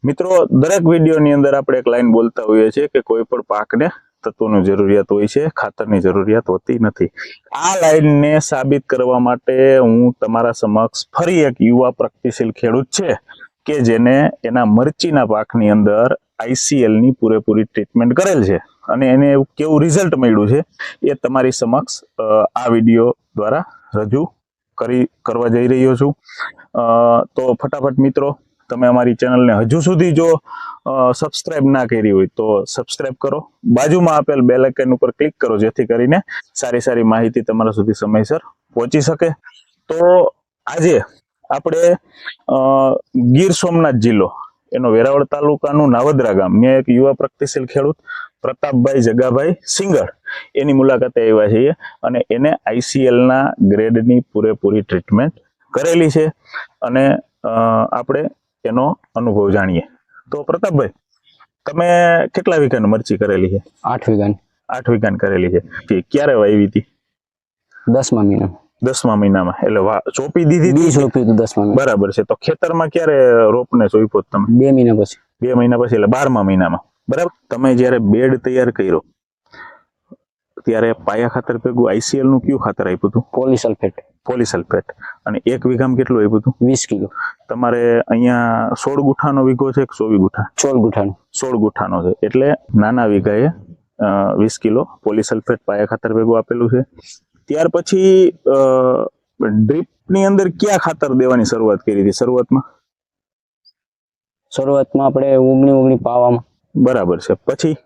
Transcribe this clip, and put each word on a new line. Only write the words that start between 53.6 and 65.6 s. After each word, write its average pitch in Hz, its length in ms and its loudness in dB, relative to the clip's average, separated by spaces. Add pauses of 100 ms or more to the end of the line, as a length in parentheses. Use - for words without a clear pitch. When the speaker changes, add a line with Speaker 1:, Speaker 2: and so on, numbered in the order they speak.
Speaker 1:
ગ્રેડની 113 580 2
પૂરેપૂરી 107 600 -2
ટ્રીટમેન્ટ 101 520 -2 (380)
કરેલી 165 380 2
છે 156 240 0 (480)
અને, 131 320 0 (300)
અ, - 60 -4 (420)
આપણે 127 380 -4 (360)
એનો 123 340 -2 (160)
અનુભવ 104 340 0
જાણીએ. 95 320 0 (500)
તો 147 120 -10
પ્રતાપભાઈ, 160 440 -2 (800)
તમે 170 200 -4 (480)
કેટલા 170 240 0
વીઘાની 127 300 0
મરચી 104 300 0
કરેલી 98 320 0
છે? 98 140 -4 (200)
Speaker 2:
આઠ 123 260 -4
વીઘાની. 104 260 0 (340)
Speaker 1:
આઠ 123 200 -6
વીઘાની 104 280 0
કરેલી 95 320 0
છે. 90 100 0
ઠીક. - 520 -6